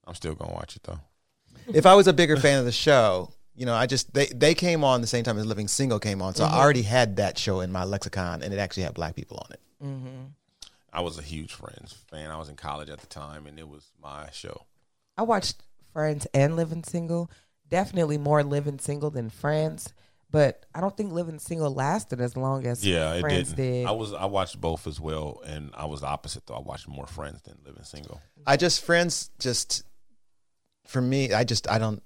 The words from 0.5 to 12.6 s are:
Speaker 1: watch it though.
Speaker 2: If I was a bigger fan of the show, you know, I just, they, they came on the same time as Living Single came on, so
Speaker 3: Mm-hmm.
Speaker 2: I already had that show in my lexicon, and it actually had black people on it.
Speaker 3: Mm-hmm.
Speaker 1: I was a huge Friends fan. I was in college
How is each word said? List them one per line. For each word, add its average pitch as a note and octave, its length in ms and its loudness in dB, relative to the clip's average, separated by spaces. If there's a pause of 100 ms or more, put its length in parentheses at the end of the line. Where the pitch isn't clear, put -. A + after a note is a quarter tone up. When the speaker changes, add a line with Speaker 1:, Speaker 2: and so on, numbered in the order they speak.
Speaker 1:
watch G1+ 220 -12
it - 80 -20
though. E2 160 -12 (720)
Speaker 2:
If D#3 120 6
I F#3+ 100 12
was G3 120 10
a F3 60 8
bigger D#3 240 6
fan C#3 220 6
of B2 60 2
the A#2+ 60 0
show, A2 600 4 (240)
you B2+ 100 -8
know, A#2 100 0
I A#2 100 2
just, B2+ 280 -2
they, C#3 140 4
they C#3+ 280 4
came E3+ 300 2
on B2+ 160 4
the A#2 60 -2
same A#2+ 180 0
time A2 120 0
as G#2+ 80 -4
Living G#2+ 220 -2
Single B2 320 0
came G2 220 -2
on, F#2 120 -4
so G2+ 120 2
Speaker 3:
Mm-hmm. D#2+ 100 0
Speaker 2:
I - 40 4
already C#3 220 6
had G#2+ 360 2
that G2+ 200 0
show F#2+ 220 -2
in F2+ 140 -4
my F#2 100 -4
lexicon, F#2 580 -4
and F#2+ 120 -6
it G2 40 -4
actually F#2+ 260 -4
had E2 100 -6
black E2 220 -6
people - 300 -14
on - 80 -20
it. - 60 -20 (240)
Speaker 3:
Mm-hmm. C3 400 -12 (680)
Speaker 1:
I F2 80 -4
was D#2+ 180 -6
a - 20 -14
huge D#2 320 -12
Friends - 400 -18 (160)
fan. D#2 220 -14
I D#2 60 -10
was D#2 100 -12
in D2 80 -18
college D2 340 -12